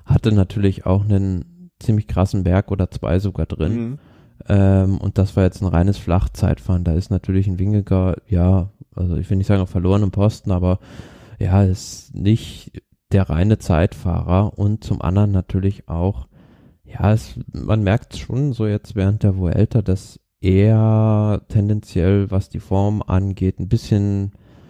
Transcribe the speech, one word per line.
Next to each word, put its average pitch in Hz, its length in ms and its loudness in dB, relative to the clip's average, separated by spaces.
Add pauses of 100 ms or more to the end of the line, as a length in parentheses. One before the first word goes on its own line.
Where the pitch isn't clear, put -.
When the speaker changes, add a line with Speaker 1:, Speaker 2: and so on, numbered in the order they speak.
Speaker 1:
hatte - 280 2
natürlich 98 540 0
auch 98 160 2
einen 98 680 -2 (100)
ziemlich 107 260 0
krassen 95 380 0
Berg 92 260 0
oder 95 200 -2
zwei 76 280 -2
sogar 95 280 -4
drin. 82 280 -4
Speaker 2:
Mhm. 120 240 -6 (500)
Speaker 1:
Ähm, 98 500 4
und - 200 -6
das 101 180 2
war 101 60 4
jetzt 92 200 0
ein 95 60 0
reines 87 300 2
Flachzeitfahren. 90 840 -2
Da 85 80 0
ist 85 180 -2
natürlich 95 380 -2
ein 90 100 -4
Vingegaard, 95 680 0
ja, 92 420 2 (240)
also 90 220 -4
ich 78 120 -4
will 98 80 0
nicht 95 120 -2
sagen 98 140 2
auf 90 80 -4
verlorenem 95 400 0
Posten, 101 420 -2
aber 90 260 0 (600)
ja, 95 240 2
ist - 520 -4
nicht - 680 -2 (300)
der 98 160 2
reine 95 300 2
Zeitfahrer. 87 1000 0
Und 104 260 -2
zum - 180 -4
anderen 101 300 2
natürlich 95 560 -2
auch, 87 400 -4 (560)
ja, - 280 0
es, - 220 -2 (180)
man 107 300 -2
merkt 101 340 -2
schon 139 360 -4
so 110 140 -4
jetzt 104 280 -4
während 101 280 0
der 98 140 2
Vuelta, 95 460 0
dass - 380 -4 (200)
er 107 1080 2
tendenziell, 101 840 0
was 95 180 -2
die 92 120 -10
Form 101 420 -2
angeht, 95 560 -2
ein 92 100 -8
bisschen, 101 640 0 (380)